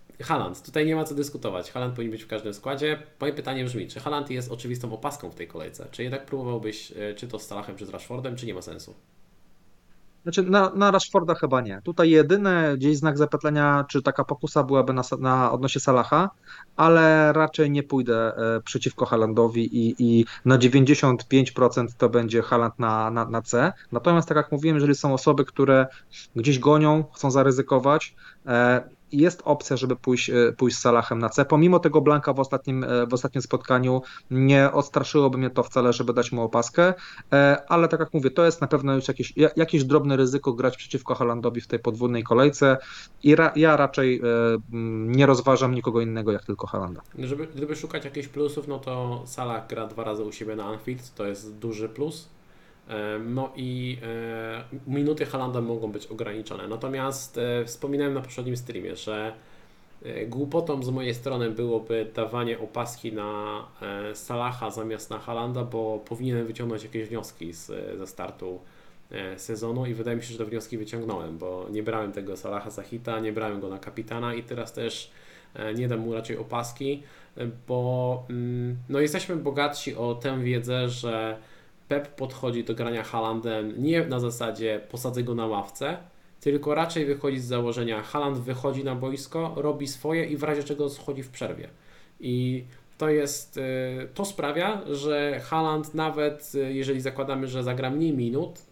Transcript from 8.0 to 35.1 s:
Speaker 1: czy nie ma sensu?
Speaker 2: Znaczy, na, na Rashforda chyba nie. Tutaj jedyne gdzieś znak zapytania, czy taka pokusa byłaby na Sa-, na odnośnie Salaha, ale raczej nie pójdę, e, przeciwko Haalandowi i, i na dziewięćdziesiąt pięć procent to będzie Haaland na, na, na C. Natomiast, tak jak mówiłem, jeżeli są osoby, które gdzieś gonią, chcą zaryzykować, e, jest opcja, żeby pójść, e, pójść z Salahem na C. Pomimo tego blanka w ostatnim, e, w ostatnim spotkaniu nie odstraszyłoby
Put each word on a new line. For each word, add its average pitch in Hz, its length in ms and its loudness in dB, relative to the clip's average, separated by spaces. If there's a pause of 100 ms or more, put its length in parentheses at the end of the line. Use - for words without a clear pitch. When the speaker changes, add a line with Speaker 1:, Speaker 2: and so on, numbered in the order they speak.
Speaker 1:
czy 123 100 -10
nie 104 80 -6
ma 90 80 -10
sensu? - 320 -16 (1300)
Speaker 2:
Znaczy, 170 180 2
na, 190 320 4
na 202 160 6
Rashforda 180 440 2
chyba 131 260 0
nie. 101 220 -6
Tutaj 170 260 4
jedyne 165 680 6
gdzieś 143 200 4
znak 143 200 2
zapytania, 147 720 4
czy 135 120 0
taka 139 220 2
pokusa 147 400 0
byłaby 131 300 4
na 127 80 0
Sa-, 127 180 -4
na 127 320 4
odnośnie 131 300 0
Salaha, 143 480 2 (460)
ale 156 580 8
raczej 151 380 4
nie 143 120 2
pójdę, 117 540 2
e, 113 240 0
przeciwko - 440 -4
Haalandowi 113 720 2
i, 117 220 2
i 117 260 6 (200)
na 131 120 8
dziewięćdziesiąt 127 680 6
pięć 135 240 6
procent 120 460 2
to 120 120 4
będzie 117 320 2
Haaland 117 380 2
na, 110 320 0
na, 117 140 0
na 113 160 -2
C. 131 320 2 (180)
Natomiast, 165 360 4
tak 151 100 2
jak 147 140 0
mówiłem, 156 240 2
jeżeli 143 200 4
są 139 180 0
osoby, 135 320 4
które 131 420 4 (480)
gdzieś 127 240 2
gonią, 151 440 6 (100)
chcą 139 180 -2
zaryzykować, 135 840 4 (300)
e, 123 500 4 (160)
jest 170 340 4
opcja, 143 320 0
żeby 127 180 0
pójść, - 340 0
e, 123 40 -2 (240)
pójść 123 200 2
z - 40 -6
Salahem 120 380 4
na 113 100 0
C. - 160 2
Pomimo 165 340 8
tego 151 220 4
blanka 147 320 4
w 135 60 -4
ostatnim, 131 440 -2
e, 123 240 2
w 120 60 -6
ostatnim 123 280 -2
spotkaniu 127 600 2 (300)
nie 139 400 8
odstraszyłoby 139 640 2